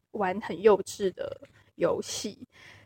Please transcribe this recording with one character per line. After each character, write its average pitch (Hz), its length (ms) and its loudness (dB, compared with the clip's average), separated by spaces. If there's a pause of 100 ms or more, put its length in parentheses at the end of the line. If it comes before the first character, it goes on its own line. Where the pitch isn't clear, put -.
(100)
玩 196 320 -2
很 165 180 -8
幼 208 220 8
稚 - 320 -4
的 - 200 -8 (420)
游 - 260 2
戏， - 340 -8 (500)